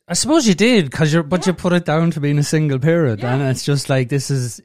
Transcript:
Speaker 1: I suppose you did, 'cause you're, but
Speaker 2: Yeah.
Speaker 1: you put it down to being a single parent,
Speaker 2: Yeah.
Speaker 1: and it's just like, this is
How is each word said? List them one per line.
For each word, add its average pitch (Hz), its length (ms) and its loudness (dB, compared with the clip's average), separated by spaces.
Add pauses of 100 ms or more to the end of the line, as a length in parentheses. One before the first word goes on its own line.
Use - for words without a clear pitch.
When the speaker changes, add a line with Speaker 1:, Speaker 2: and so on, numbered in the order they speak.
Speaker 1:
I 170 60 -6
suppose 262 340 2
you 196 60 6
did, 190 380 2
'cause 156 220 0
you're, 170 100 2
but 165 220 -2
Speaker 2:
Yeah. 190 60 0
Speaker 1:
you - 20 0
put 175 200 -2
it 175 120 0
down 165 260 0
to 160 80 -6
being 143 180 0
a 147 60 2
single 147 360 0
parent, 143 420 0
Speaker 2:
Yeah. 123 120 -2
Speaker 1:
and 135 100 0
it's 131 200 -2
just 143 260 -2
like, 131 200 0
this 139 220 -4
is 123 340 -4